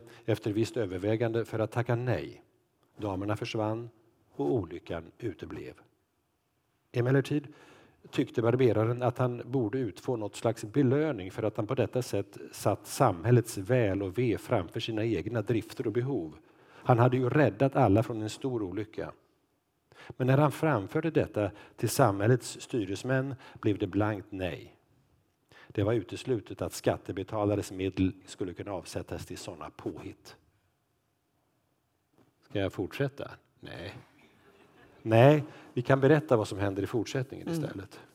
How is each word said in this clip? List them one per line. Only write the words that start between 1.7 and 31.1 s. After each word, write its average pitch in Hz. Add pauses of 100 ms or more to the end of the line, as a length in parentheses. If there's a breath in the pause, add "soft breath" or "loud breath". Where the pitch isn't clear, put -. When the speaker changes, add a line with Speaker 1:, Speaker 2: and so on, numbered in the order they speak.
Speaker 1:
tacka 120
nej. 95 (540)
Damerna 101
försvann 113 (460)
och 143
olyckan 87 (140)
uteblev. 80 (1200)
Emellertid 139 (600 soft breath)
tyckte -
barberaren 117
att 120
han 123
borde 120
utfå 127
något 104
slags -
belöning 127
för 107
att 104
han 107
på 107
detta 123
sätt - (140)
satt -
samhällets 113
väl 98
och 92
ve 117
framför -
sina 110
egna 110
drifter 110
och 101
behov. 120 (320 soft breath)
Han -
hade 123
ju 123
räddat 135
alla 113
från 113
en 107
stor 120
olycka. 90 (960 loud breath)
Men 127
när 135
han 151
framförde 156
detta 104 (260 loud breath)
till 113
samhällets 110
styresmän 127 (260 loud breath)
blev 104
det 101
blankt 101
nej. 90 (920 loud breath)
Det -
var 107
uteslutet 104
att 87
skattebetalares 101
medel 95 (140)
skulle 90
kunna 101
avsättas -
till 82
såna 78
påhitt. - (2250)